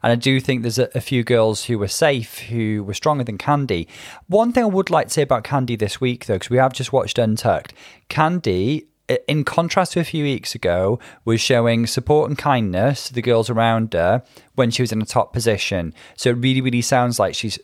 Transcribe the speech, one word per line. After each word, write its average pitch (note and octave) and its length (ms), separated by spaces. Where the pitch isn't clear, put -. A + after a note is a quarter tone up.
And A#2 80
I A#2+ 40
do C3 260
think B2+ 200
there's A#2 160
a, B2+ 160
a C3 60
few A#2+ 240
girls A2 420
who A#2 140
were G2+ 80
safe, C3+ 520
who G#2+ 440
were G2 100
stronger D3 300
than G#2+ 140
Candy. B2+ 500
One A3+ 240
thing A#3+ 120
I A3+ 40
would F#3+ 220
like D#3 180
to - 60
say D3+ 80
about C3 240
Candy B2+ 320
this G#2 240
week, B2 240
though, G2+ 120
'cause - 120
we A#2+ 80
have C3 160
just - 180
watched G#2 260
Untucked, A2 560
Candy, D3+ 800
i-, B2+ 100
in D3 160
contrast E3+ 480
to F3 80
a - 20
few D3+ 220
weeks C3 280
ago, F#2 460
was A2+ 160
showing A#2 480
support D3+ 420
and C#3+ 80
kindness A#2+ 680
to B2+ 60
the A#2+ 80
girls A2+ 280
around A2+ 440
her F2+ 280
when B2 140
she A#2 120
was A#2+ 100
in A2 100
a G#2+ 40
top - 260
position. G2+ 600
So B2+ 140
it - 20
really, C3 260
really B2 220
sounds A#2+ 380
like G2 160
she's - 280